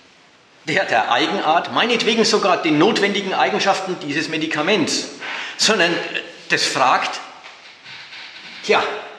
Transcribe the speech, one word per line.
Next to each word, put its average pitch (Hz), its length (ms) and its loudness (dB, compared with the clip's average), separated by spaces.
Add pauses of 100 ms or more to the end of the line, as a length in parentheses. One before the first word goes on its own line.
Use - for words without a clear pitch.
(680)
der, 160 180 2
der 117 260 2
Eigenart, 156 600 2
meinetwegen 226 540 2
sogar 190 320 2
den 151 220 2
notwendigen 196 560 2
Eigenschaften 180 640 0
dieses 147 260 -4
Medikaments, 156 800 -2 (520)
sondern 175 360 2 (560)
das - 160 2
fragt, - 540 2 (1500)
ja, 202 180 4 (360)